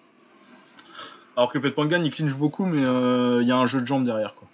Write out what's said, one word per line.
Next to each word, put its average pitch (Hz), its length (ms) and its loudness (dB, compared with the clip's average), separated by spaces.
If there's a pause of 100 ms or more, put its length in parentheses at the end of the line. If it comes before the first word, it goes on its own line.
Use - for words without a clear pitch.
(1400)
Alors 123 160 2
que - 60 -4
Pet 135 140 0
Pangan, 151 320 0
il 147 80 -2
clinche 147 240 -2
beaucoup, 151 300 -2
mais, 156 220 0
euh, 123 540 2
il 120 60 2
y 123 40 2
a 127 60 2
un 127 80 2
jeu 127 160 0
de 120 60 -4
jambes 135 180 0
derrière, 110 300 -4
quoi. - 180 -20